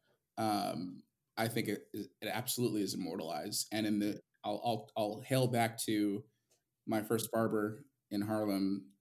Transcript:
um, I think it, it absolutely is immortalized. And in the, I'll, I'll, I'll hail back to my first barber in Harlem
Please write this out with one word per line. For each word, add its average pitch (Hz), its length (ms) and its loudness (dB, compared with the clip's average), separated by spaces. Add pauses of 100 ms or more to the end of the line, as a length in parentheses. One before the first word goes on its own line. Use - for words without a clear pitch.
(380)
um, 98 640 -2 (360)
I 113 100 0
think 113 220 -2
it, 104 240 -4
it 104 160 -6 (220)
absolutely 110 520 0
is 95 100 -2
immortalized. 85 760 -4
And 107 160 0
in 107 120 2
the, 101 200 0 (240)
I'll, 107 200 -4
I'll, 113 340 0
I'll 110 240 -2
hail 131 260 2
back 117 380 2
to 104 380 2 (640)
my 110 160 0
first 110 300 -2
barber 110 540 2 (260)
in 101 100 -2
Harlem 101 640 0 (160)